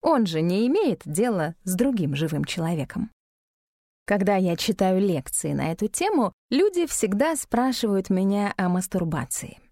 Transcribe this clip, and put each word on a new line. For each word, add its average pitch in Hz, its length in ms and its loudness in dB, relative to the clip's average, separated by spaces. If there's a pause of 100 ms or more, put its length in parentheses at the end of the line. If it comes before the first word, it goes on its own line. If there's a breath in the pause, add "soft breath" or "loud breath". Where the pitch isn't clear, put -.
Он 269 240 4
же 160 140 -2
не 180 260 2
имеет 302 380 2
дела 175 580 -2
с 185 120 -2
другим 185 420 0
живым 151 280 -2
человеком. 160 680 -4 (920)
Когда 202 300 2
я 180 220 2
читаю 190 440 0
лекции 160 520 -2
на 139 180 -2
эту 170 160 -4
тему, 311 460 0 (180)
люди 349 360 2
всегда 233 500 0
спрашивают 233 720 0
меня 196 460 2
о 185 120 0
мастурбации. 170 920 -4 (140)